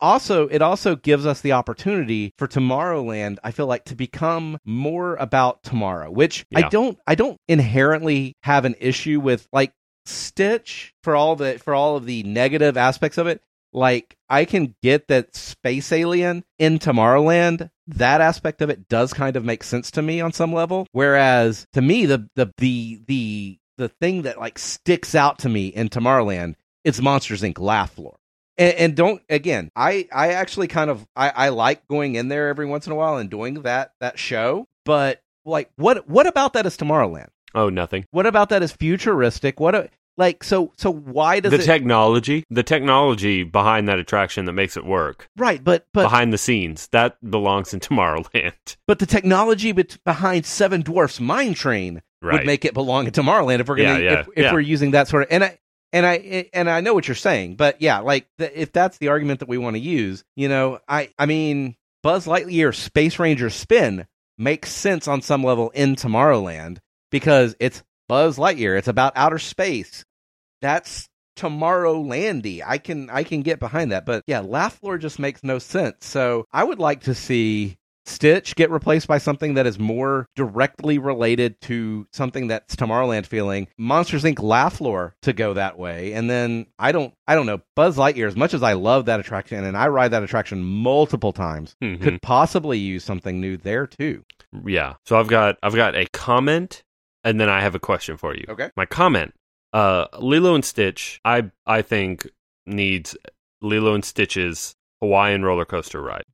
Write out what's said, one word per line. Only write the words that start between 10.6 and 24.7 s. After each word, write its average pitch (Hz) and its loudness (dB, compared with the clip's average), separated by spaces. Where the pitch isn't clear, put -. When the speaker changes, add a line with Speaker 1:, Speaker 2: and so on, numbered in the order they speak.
Speaker 1:
for 156 2
all 156 4
the, 135 -2
for 143 -4
all 147 2
of 127 -6
the 117 -6
negative 135 2
aspects 131 0
of 170 0
it. 165 -4
Like, 127 0
I 143 4
can 156 0
get 139 2
that 127 0
space - -6
alien 175 0
in 160 4
Tomorrowland, 160 4
that 139 2
aspect 156 0
of 147 2
it 98 -8
does 120 0
kind 135 -2
of 117 -4
make 117 -4
sense 123 -6
to 156 -2
me 160 -2
on 165 -4
some 165 -2
level. 170 -2
Whereas 131 4
to - 2
me, 190 4
the, 127 0
the, 110 0
the, 117 -2
the, 104 -4
the 123 -4
thing 180 -2
that, 123 -8
like, 113 -10
sticks - -2